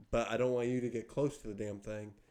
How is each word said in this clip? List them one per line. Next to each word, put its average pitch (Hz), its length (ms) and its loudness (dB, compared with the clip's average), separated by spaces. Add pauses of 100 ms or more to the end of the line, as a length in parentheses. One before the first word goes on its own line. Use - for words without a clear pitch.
(100)
"But 117 200 4
I 113 60 2
don't 127 160 4
want 120 160 2
you 123 140 2
to 123 80 0
get 113 180 -4
close 143 300 0
to 117 100 -10
the 104 60 -4
damn 104 260 -4
thing. 107 320 -8 (180)